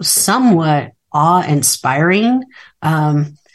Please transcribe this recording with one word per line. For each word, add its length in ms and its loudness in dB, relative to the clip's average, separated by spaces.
somewhat 880 0
awe-inspiring. 1300 0
Um, 540 -2